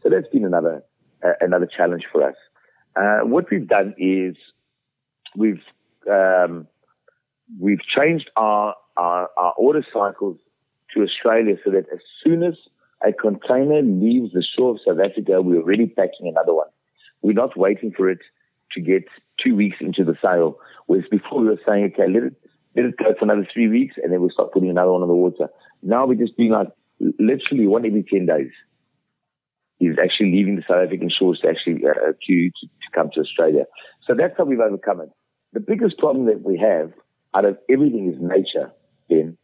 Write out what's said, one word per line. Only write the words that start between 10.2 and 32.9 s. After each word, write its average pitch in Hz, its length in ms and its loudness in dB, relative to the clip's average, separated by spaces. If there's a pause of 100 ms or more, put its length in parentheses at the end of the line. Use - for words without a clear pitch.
to 110 80 0
Australia 110 540 0 (100)
so 98 60 0
that 95 200 0
as - 80 -10 (240)
soon 165 200 2
as 170 100 -2 (520)
a 107 60 4
container 131 680 0
leaves 113 500 0
the 90 140 -2 (100)
shore 127 160 2
of 104 60 -6 (100)
South 87 160 0
Africa, 95 380 0
we're 87 200 2
already 101 260 2
packing 90 400 -4
another 82 260 4
one. 78 140 0 (540)
We're 104 120 2
not 120 240 0
waiting 101 340 0
for 92 180 0
it 90 100 -4 (540)
to 90 80 -8
get 92 220 0 (400)
two 127 120 2
weeks 101 260 0
into 92 240 -2
the 80 160 0
sale. 85 360 0 (280)
Whereas 92 260 0
before 107 300 -2
we 113 60 2
were 107 200 0
saying, 101 260 0
"Okay, 95 160 0
let 113 140 0
it, 131 100 -6 (440)
let 123 80 2
it 120 120 -4
go 110 200 2
for 107 80 -2
another 104 280 0
three 117 140 2
weeks," 123 340 0
and 85 100 -2
then 90 100 0
we'll 90 80 2
start - 240 -2
putting 92 160 0
another 90 240 2
one 90 80 0
on 87 80 -2
the 87 60 4
water. 87 340 0 (320)
Now 117 240 0
we're 127 100 0
just 113 220 -4
doing, 117 140 2
like, 101 180 0 (500)
literally 123 480 0
one 113 180 2
every 104 180 -2
ten 92 220 0
days 73 260 0 (1300)
is 80 200 2
actually 90 300 2
leaving 98 240 2
the 85 100 -6
South 90 200 2
African 87 240 -6
shores 87 320 0
to 80 80 2
actually, 80 360 -2
uh, 76 280 2 (120)
to, 90 260 2
to, - 160 -20
to - 260 -20